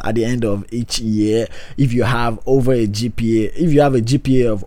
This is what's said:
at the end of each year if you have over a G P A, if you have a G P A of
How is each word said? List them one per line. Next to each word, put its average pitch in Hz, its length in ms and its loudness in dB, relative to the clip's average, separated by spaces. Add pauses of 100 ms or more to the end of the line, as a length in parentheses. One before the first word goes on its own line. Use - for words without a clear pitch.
at 113 120 -2
the 113 100 0
end 120 180 -2
of 101 300 -2
each 117 260 -6
year 107 480 0 (300)
if 123 160 2
you 120 100 2
have 117 420 -2
over 131 280 4
a 117 140 0
G 104 200 -4
P 113 380 0
A, 98 60 -4
if 165 200 0
you 143 80 6
have 143 160 4
a 117 60 2
G 120 160 0
P 131 260 2
A 117 80 2
of 101 160 -4